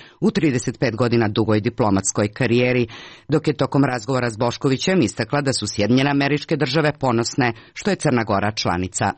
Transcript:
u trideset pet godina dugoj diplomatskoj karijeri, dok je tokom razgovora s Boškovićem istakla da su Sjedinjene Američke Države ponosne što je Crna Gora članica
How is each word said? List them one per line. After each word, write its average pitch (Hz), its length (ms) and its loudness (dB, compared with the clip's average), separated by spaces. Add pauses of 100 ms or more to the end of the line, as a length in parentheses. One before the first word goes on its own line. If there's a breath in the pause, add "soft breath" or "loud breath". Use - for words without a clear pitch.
(220 loud breath)
u 214 100 2
trideset 127 480 -2
pet 113 160 0
godina 117 320 2
dugoj 107 340 0
diplomatskoj 104 680 0
karijeri, 123 600 2 (400 loud breath)
dok 151 200 0
je 147 100 0
tokom 139 260 2
razgovora 127 460 -2
s 104 80 -8
Boškovićem 131 640 0
istakla 123 400 -2
da 135 120 0
su 107 140 -4
Sjedinjene 127 420 2
Američke 143 460 0
Države 147 440 0
ponosne 117 540 0 (200 loud breath)
što - 160 -6
je 185 60 2
Crna 123 280 0
Gora 101 280 0
članica 95 680 -2